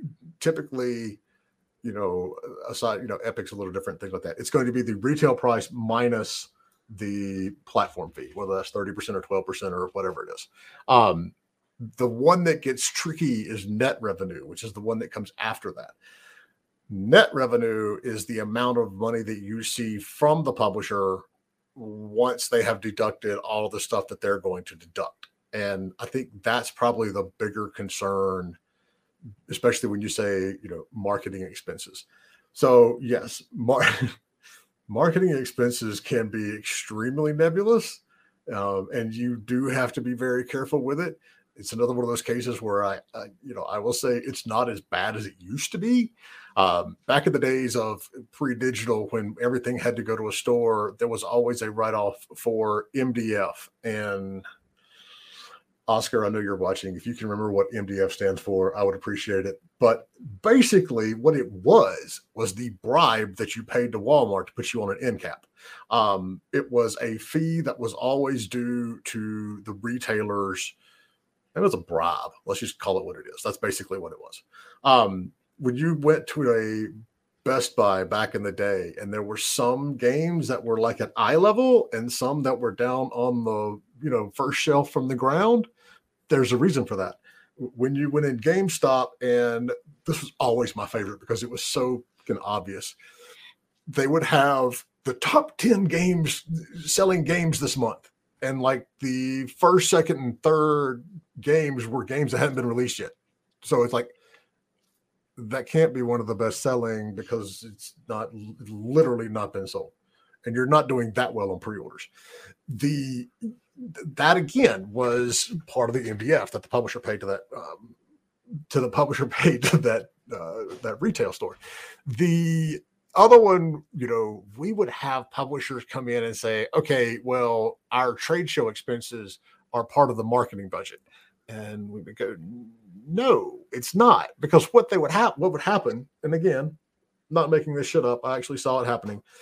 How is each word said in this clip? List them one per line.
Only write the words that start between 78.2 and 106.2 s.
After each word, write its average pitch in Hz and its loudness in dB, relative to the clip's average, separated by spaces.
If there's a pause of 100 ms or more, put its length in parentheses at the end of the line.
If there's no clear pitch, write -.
in 104 -4
the 101 -4
day, 92 -2
and 101 -8
there 107 -6
were 104 -8
some 131 0
games 147 2
that 123 -2
were, 113 0
like, 117 2
at 107 -4
eye 117 4
level 214 6
and 120 -4
some 135 0
that 127 0
were 120 0
down 127 -2
on 120 0
the, 107 -2 (200)
you 151 -4
know, 107 0
first 131 0
shelf 143 4
from 131 0
the 131 -2
ground, 185 4 (640)
there's 131 4
a 123 4
reason 139 2
for - -6
that. 92 -4 (400)
W-, 127 -10
when 131 -2
you 143 0
went 147 2
in 127 -2
GameStop, 147 2 (120)
and 120 2 (340)
this 160 -4
was - -12
always 120 0
my 104 -6
favorite 101 -6
because - -6
it 120 -8
was - -8
so 127 -2 (140)
fucking 104 -6
obvious, 98 -6 (920)
they 139 0
would 156 2
have 139 4 (180)
the 127 -4
top - 2
ten 202 4
games, 165 0 (400)
selling 185 2
games 165 0
this 139 -2
month. 113 -4 (320)
And, 135 -2
like, 131 2 (140)
the 131 -4
first, 180 6
second, 160 4
and 123 -4
third 147 2 (360)
games 143 2
were 113 -4
games 135 -2
that - 0
hadn't 143 2
been 123 -2
released 120 -2
yet. 95 -10 (540)
So 123 4
it's 123 0
like, 120 -2 (1300)
that 120 -6
can't 160 4
be 127 -2
one 120 2
of 113 -4